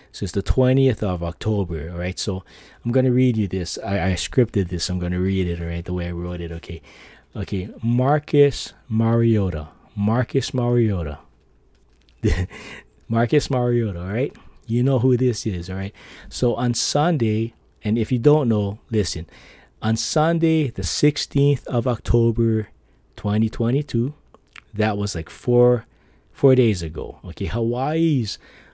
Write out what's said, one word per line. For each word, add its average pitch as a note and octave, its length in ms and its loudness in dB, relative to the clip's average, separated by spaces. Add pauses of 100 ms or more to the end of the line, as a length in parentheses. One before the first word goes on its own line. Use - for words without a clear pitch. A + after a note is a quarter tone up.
(100)
So - 140 -10
it's F#2 80 -8
the G2 100 -2
twentieth C3 640 2
of F2+ 180 -2
October, E2+ 680 -4
all E2+ 60 -8
right? F2+ 200 -6
So F#2 240 -4 (420)
I'm A#2+ 60 -2
gonna B2+ 220 2
read B2+ 240 4
you G#2 100 0
this. F2+ 380 -4
I, G2 240 0
I F#2 60 2
scripted G2+ 540 0
this. F2 200 -4
I'm F#2 100 -2
gonna F2 220 -2
read F#2+ 260 0
it, E2+ 140 -4
all E2+ 80 -4
right, E2+ 160 -6
the F#2 80 -6
way F2 160 -4
I F2 40 -6
wrote F2 280 -6
it, E2+ 100 -8
okay? E2 320 -12 (540)
Okay, F#2+ 320 -4 (140)
Marcus C#3 920 2 (160)
Mariota. A2 800 2 (260)
Marcus A2+ 580 0
Mariota. A2 680 0 (1040)
<laughs> F2+ 260 2 (600)
Marcus A#2+ 420 2
Mariota, A#2+ 500 0
all F#2 120 -6
right? B2 220 -2 (320)
You A#2+ 160 0
know C3+ 160 2
who B2+ 180 4
this A#2+ 300 0
is, F2+ 240 -6
all F#2 60 -6
right? G2 180 -6 (340)
So A#2+ 260 0
on A#2+ 200 0
Sunday, A#2 800 0 (300)
and A2 140 0
if A2+ 120 -2
you B2+ 80 0
don't C#3+ 300 4
know, G#2 320 0 (100)
listen. F#2 360 -2 (560)
On A2 140 0
Sunday, D#3+ 720 0
the - 120 -8
sixteenth - 840 0
of A#2+ 180 0
October, A#2 840 0 (460)
twenty G#2+ 340 0
twenty-two, A#2+ 680 -2 (600)
that G#2 220 0
was, G2+ 180 -4
like, E2 160 -8
four, B2 560 2 (460)
four C3 220 4
days A2 280 2
ago, D#2 420 -10
okay? F2+ 220 -8
Hawaii's B2 920 0 (360)